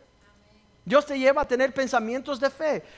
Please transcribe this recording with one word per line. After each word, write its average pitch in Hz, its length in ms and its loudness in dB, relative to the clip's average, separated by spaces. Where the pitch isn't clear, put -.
Dios 262 220 4
te 277 100 -4
lleva 269 240 4
a 277 60 -2
tener 254 260 0
pensamientos 254 640 -2
de 269 120 0
fe. 294 320 -4